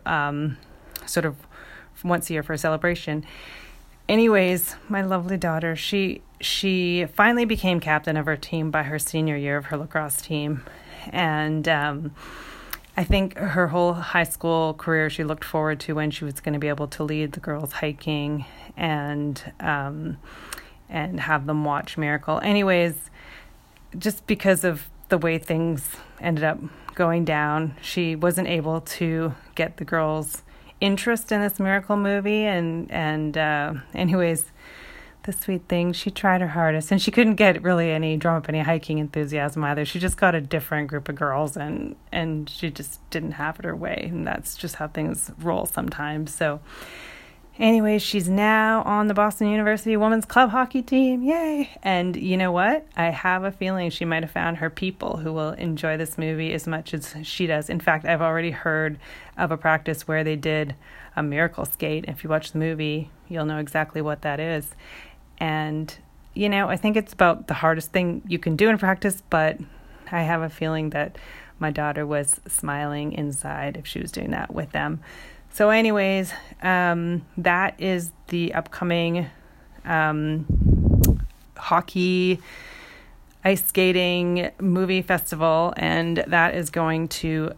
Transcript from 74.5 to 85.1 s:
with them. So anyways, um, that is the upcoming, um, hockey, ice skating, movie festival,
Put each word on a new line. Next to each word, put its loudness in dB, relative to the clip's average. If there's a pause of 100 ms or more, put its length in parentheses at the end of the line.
with -6
them. -4 (500)
So 4
anyways, 2 (300)
um, 2 (120)
that 2
is 0 (160)
the 0
upcoming, 0 (520)
um, 4 (320)
hockey, 2 (1040)
ice 4
skating, 2 (100)
movie 2
festival, 2